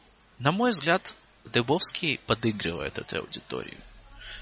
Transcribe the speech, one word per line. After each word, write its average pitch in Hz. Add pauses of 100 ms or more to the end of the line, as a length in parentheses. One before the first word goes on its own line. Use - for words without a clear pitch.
(380)
На 135
мой 233
взгляд, - (300)
Дыбовский 135
подыгрывает 104
этой -
аудитории. - (640)